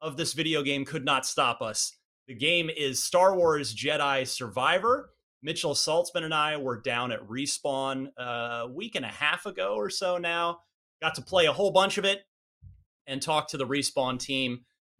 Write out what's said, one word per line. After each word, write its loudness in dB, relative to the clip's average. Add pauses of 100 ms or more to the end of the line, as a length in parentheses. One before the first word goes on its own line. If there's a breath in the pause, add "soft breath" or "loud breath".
of -6
this -4
video 0
game -2
could -6
not 2
stop 0
us. -4 (300)
The -16
game 2
is -2
Star 6
Wars 2
Jedi 0
Survivor. 0 (320)
Mitchell -2
Saltzman 0
and -4
I 2
were -4
down -2
at -4
Respawn, -2 (100)
uh, -4
a -4
week -8
and -4
a -6
half -2
ago -4
or -2
so 0
now, -2 (440)
got -2
to -10
play 4
a 6
whole 2
bunch 4
of 0
it 0 (840)
and -6
talk 2
to -6
the -2
Respawn 0
team. -4 (360)